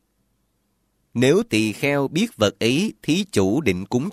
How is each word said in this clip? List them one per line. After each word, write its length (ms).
Nếu 280
tỳ 300
kheo 360
biết 280
vật 220
ấy 440
thí 300
chủ 280
định 260
cúng 260